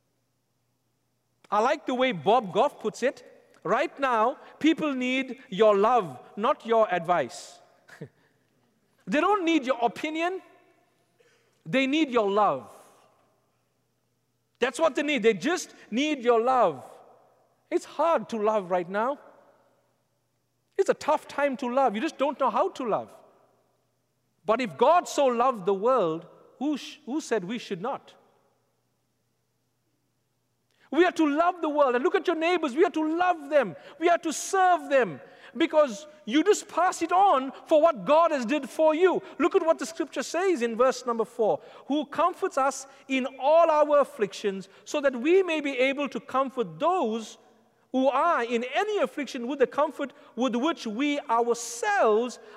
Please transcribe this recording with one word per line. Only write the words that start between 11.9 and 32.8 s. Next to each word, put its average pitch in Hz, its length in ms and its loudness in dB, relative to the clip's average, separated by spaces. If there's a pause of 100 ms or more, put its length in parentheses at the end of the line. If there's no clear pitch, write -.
your 220 200 0
love. 175 400 0 (1900)
That's 247 180 0
what 311 160 2
they 311 80 -2
need. 294 200 0
They 226 120 4
just 262 400 -4 (160)
need 277 340 -2
your 233 160 4
love. 226 420 2 (880)
It's 320 140 -2
hard 302 460 0
to 233 80 -4
love 208 320 -2
right 180 180 -2
now. 226 300 -4 (1600)
It's 392 100 0
a 240 60 0
tough - 340 -2
time 277 300 -2
to 262 80 -6
love. 240 280 0
You 214 60 -4
just 294 160 -6
don't 269 240 -2
know 262 100 0
how 285 200 0
to 254 180 -8
love. 131 220 -4 (1400)
But 226 140 0
if 170 180 -6
God 311 300 4
so 285 180 0
loved 240 400 0
the 202 80 2
world, 190 520 0 (320)
who 285 200 -4
sh-, - 260 -16
who 277 160 -6
said 220 240 -4
we 220 140 -8
should 185 240 -10
not? 240 320 -10 (2750)
We 311 140 4
are 349 80 4
to 320 140 0
love 330 340 0
the 330 80 -2
world. 285 260 2
And 247 100 -2
look 339 100 0
at 381 120 0
your 349 100 0
neighbors. 320 380 0
We 320 100 4